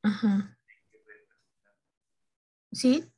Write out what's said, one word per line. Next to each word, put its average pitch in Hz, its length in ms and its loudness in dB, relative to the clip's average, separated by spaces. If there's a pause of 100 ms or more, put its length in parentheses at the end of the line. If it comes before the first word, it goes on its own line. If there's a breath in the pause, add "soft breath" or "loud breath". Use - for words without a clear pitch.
Ajá. 202 560 -2 (2250)
¿Sí? 269 340 0 (120)